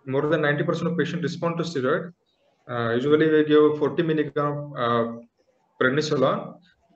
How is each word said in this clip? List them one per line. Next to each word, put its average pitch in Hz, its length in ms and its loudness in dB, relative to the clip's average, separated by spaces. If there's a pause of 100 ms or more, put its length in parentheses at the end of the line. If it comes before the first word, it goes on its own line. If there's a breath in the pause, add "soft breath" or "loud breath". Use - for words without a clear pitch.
More 135 200 -2
than 156 140 2
ninety 147 220 0
percent 165 240 -2
of - 100 -2
patients - 260 -2
respond 170 340 -4
to 170 60 -4
steroid. 160 500 -4 (560)
Uh, 117 240 -2
usually 151 360 2
we 151 140 4
give 151 340 6
forty 147 260 0
milligram, 147 720 -2
uh, 117 280 0 (760)
prednisolone. 143 720 0 (420 soft breath)